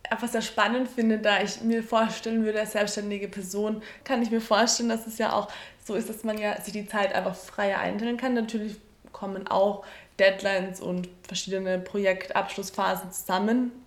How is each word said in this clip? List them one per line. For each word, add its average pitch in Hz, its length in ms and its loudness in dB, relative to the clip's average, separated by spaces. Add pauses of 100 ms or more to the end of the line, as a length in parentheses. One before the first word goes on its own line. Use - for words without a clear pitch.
einfach 226 200 -2
sehr 226 160 0
spannend 240 440 2
finde, 226 300 4
da 208 240 4
ich - 220 -4
mir 226 180 2
vorstellen 226 640 0
würde, 214 140 0
als 214 140 -2
selbstständige 208 540 -2
Person, 202 540 -2 (220)
kann 247 180 2
ich 233 80 2
mir 226 100 2
vorstellen, 233 500 4
dass 226 180 -2
es 226 100 -10
ja - 160 0
auch 202 140 2 (360)
so 214 120 -4
ist, 226 140 -2
dass 220 140 -10
man 214 140 -2
ja 208 240 -2
sich 190 120 -10
die 208 140 -4
Zeit 202 280 0
einfach 185 200 0
freier 202 440 -2
einteilen 214 380 -2
kann. 247 180 0
Natürlich 220 400 -2 (360)
kommen 196 360 -8
auch 202 360 2 (360)
Deadlines 190 600 4
und 180 300 -4 (180)
verschiedene 185 520 -2
Projektabschlussphasen 190 1300 -2
zusammen, 226 600 2 (160)